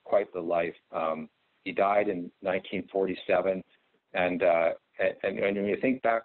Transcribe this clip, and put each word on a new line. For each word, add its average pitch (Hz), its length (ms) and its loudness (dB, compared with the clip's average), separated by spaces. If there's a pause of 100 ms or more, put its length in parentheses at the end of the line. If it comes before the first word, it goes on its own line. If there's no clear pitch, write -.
quite 101 280 0
the 92 80 -6
life. 85 340 0 (180)
Um, 80 360 -4 (360)
he 95 80 -6
died 101 360 2
in 90 220 -6 (120)
nineteen 95 500 -4
forty-seven, 95 720 0 (500)
and, 90 280 0
uh, 85 280 4 (540)
and, 98 140 -2
and 101 180 0
when 101 100 0
you 101 140 2
think 131 220 0
back 113 220 0